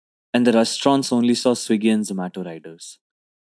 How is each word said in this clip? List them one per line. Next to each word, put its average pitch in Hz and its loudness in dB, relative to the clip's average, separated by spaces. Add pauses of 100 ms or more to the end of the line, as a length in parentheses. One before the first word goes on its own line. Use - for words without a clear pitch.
(320)
and 123 2
the 123 6
restaurants 131 2
only 120 2
saw 120 0
Swiggy 110 0
and 107 0
Zomato 92 -8
riders. 82 -16 (500)